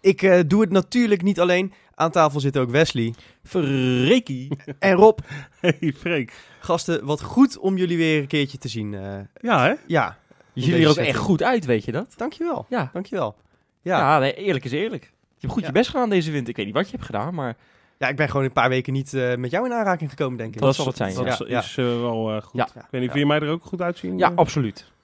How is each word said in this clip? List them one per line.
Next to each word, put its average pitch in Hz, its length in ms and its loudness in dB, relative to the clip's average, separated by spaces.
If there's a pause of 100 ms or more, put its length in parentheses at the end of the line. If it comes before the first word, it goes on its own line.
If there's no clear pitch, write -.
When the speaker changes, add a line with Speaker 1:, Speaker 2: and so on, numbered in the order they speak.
Speaker 1:
Ik, 190 200 4
eh, 185 260 8
doe 202 140 4
het 208 100 2
natuurlijk 208 500 2
niet 185 180 0
alleen. 180 340 2 (220)
Aan 160 160 0
tafel 151 280 4
zit 139 180 0
ook 127 120 0
Wesley. 120 440 2 (300)
Speaker 2:
Freekie. 135 1120 0 (220)
Speaker 1:
En 196 140 2
Rob. 214 260 8 (220)
Speaker 3:
<laughs> - 200 -20
Hey, 151 360 0
Freek. 156 360 -4 (260)
Speaker 1:
Gasten, 165 460 -2
wat 147 160 -4
goed 254 360 4
om 190 200 0
jullie 175 200 0
weer 160 240 2
een 139 60 -6
keertje 143 300 -2
te - 100 -12
zien, 107 260 -8
eh. 98 260 -10 (220)
Speaker 3:
Ja, 208 260 2
hè? 214 60 2 (140)
Speaker 1:
Ja. 147 300 0 (360)
Speaker 2:
Je 127 80 -8
ziet 139 100 2
er 170 60 2
Speaker 1:
Deze 160 120 6
Speaker 2:
ook 151 60 6
Speaker 1:
setting. 135 200 0
Speaker 2:
echt - 100 -4
goed 190 180 2
uit, 240 220 0
weet 117 200 0
je 123 60 -6
dat? 170 260 -6
Speaker 1:
Dankjewel. 311 520 -6
Speaker 2:
Ja. 190 240 -4
Speaker 1:
Dankjewel. 170 420 -6 (460)
Ja. 175 160 -2
Speaker 2:
Ja, 147 220 2
nee, 135 140 0
eerlijk 190 320 -4
is 120 60 -6
eerlijk. 170 320 -4
Je - 80 -20 (280)
hebt 135 140 -8
goed 226 80 -2
Speaker 1:
Ja. 165 60 -6
Speaker 2:
je 131 60 -8
best 226 160 2
gedaan 247 200 -2
deze 170 220 0
winter. 135 180 -4
Ik 117 60 -8
weet 104 100 -4
niet 101 100 -6
wat 180 100 0
je - 60 -18
hebt - 140 -10
gedaan, 117 280 -6
maar 131 220 -6 (440)
Speaker 1:
Ja, 135 80 -2
ik 139 80 -2
ben 147 140 0
gewoon 135 160 0
een 131 60 -2
paar 127 180 2
weken 131 240 -2
niet, 135 200 -4
eh, 123 220 0
met 123 160 -6
jou 208 140 -2
in 247 80 -4
aanraking 190 360 -2
gekomen, 131 280 -6
denk 113 180 -10
ik. 110 60 -6
Speaker 2:
Dat 135 140 2
zal 147 100 -2
het 127 120 -2
zijn, 95 180 -4
Speaker 3:
Dat 127 100 -4
Speaker 2:
ja. 127 60 -2
Speaker 3:
is, 113 60 -2 (100)
Speaker 1:
Ja. 123 120 -2
Speaker 3:
is, - 180 -8
eh, 127 80 0
wel, 117 500 -2
eh, 107 60 -6
goed. - 180 -10
Speaker 2:
Ja. 117 60 2
Speaker 3:
Ik - 80 -16
weet 117 180 -20
niet, - 0 -
Speaker 1:
Ja. 131 80 -6
Speaker 3:
vind 123 200 -2
je 143 60 2
mij 147 140 4
er 151 100 -4
ook 165 140 -4
goed 180 180 -8
uitzien? 180 360 -6
Speaker 2:
Ja, 180 140 4
Speaker 3:
Eh, 175 60 -6
Speaker 2:
absoluut. 139 540 -2 (120)